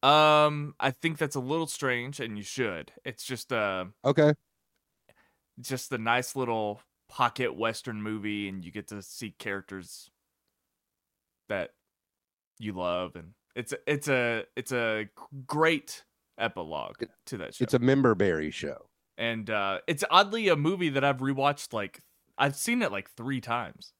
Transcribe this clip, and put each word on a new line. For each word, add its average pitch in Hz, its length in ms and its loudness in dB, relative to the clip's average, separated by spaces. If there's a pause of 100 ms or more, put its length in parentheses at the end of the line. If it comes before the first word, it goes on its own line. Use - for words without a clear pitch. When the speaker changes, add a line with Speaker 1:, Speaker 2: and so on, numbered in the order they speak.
Speaker 1:
Um, 151 720 6
I 135 120 0
think 160 260 -4
that's 147 200 -2
a 135 40 -2
little 151 280 -2
strange, 127 520 -4
and 113 160 -6
you 104 80 -10
should. 98 480 -4 (140)
It's - 180 -12
just, - 280 -8
uh, 98 340 0 (180)
Speaker 2:
Okay. 147 300 6 (1300)
Speaker 1:
just 123 320 -6
a 123 60 -2
nice 117 380 0
little 113 460 -2 (260)
pocket 123 480 0
Western 110 460 -4
movie, 104 460 -4
and 95 160 -10
you 87 60 -14
get 104 180 -12
to 104 120 -12
see 104 380 -14
characters 98 720 -10 (1400)
that 98 220 -4 (880)
you 107 160 -8
love, 90 420 -4
and 82 140 -16 (240)
it's, 120 180 -8 (140)
it's 147 220 -2
a, 120 360 0 (120)
it's 131 160 -6
a 110 360 -2 (380)
great 156 580 0 (340)
epilogue 78 640 -6
Speaker 2:
It, - 100 -8 (160)
Speaker 1:
to 113 120 -10
that - 160 -10
show. - 80 -2
Speaker 2:
it's 123 120 0
a 127 40 8
member 131 360 8
berry 82 360 4
show. - 400 -10 (260)
Speaker 1:
And, 113 320 -4
uh, 98 380 0
it's 165 240 -2
oddly 202 380 6
a 165 80 6
movie 170 340 0
that 135 140 0
I've 139 140 2
rewatched, 135 540 0
like, 104 300 -6 (340)
I've 143 200 2
seen 240 260 0
it, 175 80 0
like, 98 180 -8
three 127 320 -6
times. 117 600 -6